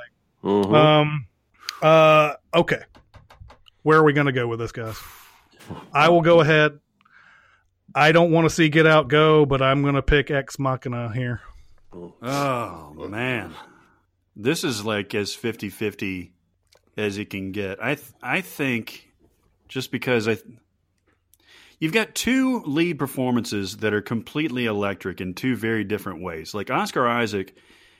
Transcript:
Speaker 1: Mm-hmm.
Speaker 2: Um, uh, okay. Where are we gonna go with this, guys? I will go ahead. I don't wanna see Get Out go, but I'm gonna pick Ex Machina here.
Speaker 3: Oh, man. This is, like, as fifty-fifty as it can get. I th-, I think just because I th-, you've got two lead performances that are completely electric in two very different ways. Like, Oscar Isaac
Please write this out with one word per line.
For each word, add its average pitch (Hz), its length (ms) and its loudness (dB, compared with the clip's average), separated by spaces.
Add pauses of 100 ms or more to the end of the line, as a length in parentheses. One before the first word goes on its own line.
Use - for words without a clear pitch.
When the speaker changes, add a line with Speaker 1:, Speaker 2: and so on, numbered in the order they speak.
(440)
Speaker 1:
Mm-hmm. 98 300 2
Speaker 2:
Um, 151 540 4 (560)
uh, 156 500 6 (220)
okay. 165 260 0 (1000)
Where 156 160 6
are 156 40 6
we 147 100 4
gonna 143 180 2
go 123 160 -2
with 117 120 -6
this, 113 120 -6
guys? 110 260 -12 (960)
I 151 160 4
will 175 120 6
go 165 200 6
ahead. 151 380 2 (1120)
I 147 180 4
don't 165 200 6
wanna 160 180 4
see 160 200 2
Get 160 180 4
Out 156 220 6
go, 156 360 6
but 135 160 0
I'm 135 220 0
gonna 139 180 0
pick 143 300 0
Ex 139 260 -4
Machina 127 560 -6
here. 123 280 -6 (520)
Speaker 3:
Oh, 107 1000 -8 (160)
man. 110 440 -6 (840)
This 139 280 -4
is, 110 220 -6
like, 104 300 -4
as 101 180 -4
fifty-fifty 101 1000 -8 (640)
as 104 200 -4
it 104 120 -10
can 95 220 -8
get. 98 300 -8
I 135 140 -4
th-, - 120 -20 (140)
I 139 200 -6
think 131 680 -8 (580)
just - 240 -10
because 117 360 -2
I 113 80 0
th-, - 100 -20 (1300)
you've 160 140 -4
got 220 220 -2
two 262 480 0
lead 156 360 -2
performances 117 800 -4
that 104 160 -2
are 104 80 0
completely 127 640 -6
electric 101 560 -6
in 92 120 -8
two 127 220 -4
very 110 280 -4
different 95 380 -8
ways. 82 320 -12
Like, 101 160 -8
Oscar 151 380 -2
Isaac 104 480 -4 (440)